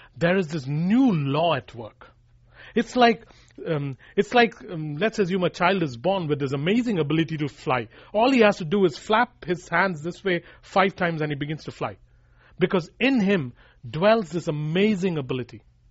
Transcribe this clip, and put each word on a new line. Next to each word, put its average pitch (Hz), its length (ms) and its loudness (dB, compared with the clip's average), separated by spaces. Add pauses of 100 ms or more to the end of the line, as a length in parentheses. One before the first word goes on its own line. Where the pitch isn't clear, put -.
(160)
there 175 220 0
is 185 100 -2
this 143 200 -8
new 190 460 2
law 151 420 0
at - 200 -8
work. 110 320 -16 (680)
It's 226 200 -2
like, 233 300 4 (420)
um, 143 300 -4 (180)
it's 208 200 0
like, 233 180 4 (160)
um, 156 280 -8
let's 214 200 -2
assume 190 260 0
a 170 60 2
child 185 320 0
is 131 160 -4
born 175 300 -2
with 143 100 0
this 135 140 -4
amazing 196 480 0
ability 156 380 0
to 147 100 -4
fly. 127 400 -4 (260)
All 233 180 4
he 247 100 6
has 208 160 6
to 185 80 -6
do 196 200 2
is 156 120 0
flap - 480 -2
his 170 220 -6
hands 170 360 -2
this 170 200 -10
way 175 200 -2 (180)
five 196 340 0
times 170 260 -2
and 151 100 -2
he 147 40 -4
begins 147 280 -8
to 135 80 -12
fly. 110 260 -8 (640)
Because 175 400 0
in 262 200 2
him 185 340 0 (360)
dwells 196 400 2
this 170 180 -4
amazing 175 680 0
ability. 127 460 -8 (280)